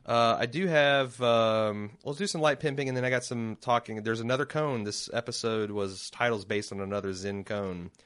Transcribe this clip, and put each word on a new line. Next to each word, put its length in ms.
Uh, 340
I 60
do 220
have, 540
um, 800
we'll 100
do 140
some 120
light 200
pimping, 280
and 80
then 80
I 60
got 140
some 360
talking. 440
There's 160
another 260
cone. 380
This 280
episode 600
was, 400
titles 340
based 260
on 100
another 320
Zen 320
cone. 440